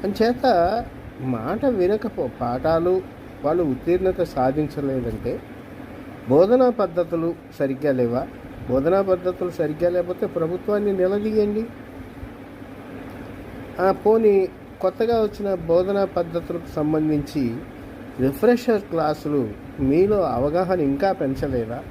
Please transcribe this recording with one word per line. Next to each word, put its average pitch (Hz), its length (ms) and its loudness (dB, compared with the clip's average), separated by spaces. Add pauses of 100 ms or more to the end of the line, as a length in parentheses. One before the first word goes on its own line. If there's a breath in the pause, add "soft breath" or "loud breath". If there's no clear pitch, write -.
అంచేత 226 400 0 (760)
మాట 131 460 -2
వినకపో-, 202 640 0 (100)
పాఠాలు 165 640 2 (420)
వాళ్ళు 170 180 4
ఉత్తీర్ణత 180 600 2
సాధించలేదంటే 139 1160 -2 (880)
బోధనా 220 420 8
పద్ధతులు 170 640 0 (240)
సరిగ్గా 139 340 0
లేవా? 123 340 2 (440)
బోధనా 160 320 4
పద్ధతులు 180 480 0
సరిగ్గా 160 400 0
లేకపోతే 175 360 -2
ప్రభుత్వాన్ని 180 680 -2
నిలదీయండి. 208 720 2 (2250)
ఆ, 190 100 4
పోనీ 208 560 4 (320)
కొత్తగా 220 420 2
వచ్చిన 202 320 -2
బోధనా 185 500 2
పద్ధతులకు 170 720 -4
సంబంధించి 151 800 0 (680)
రిఫ్రెషర్ 214 600 2
క్లాసులు 151 720 0 (300)
మీలో 180 420 4
అవగాహన 160 580 0
ఇంకా 139 320 2
పెంచలేదా? 135 680 -2 (100)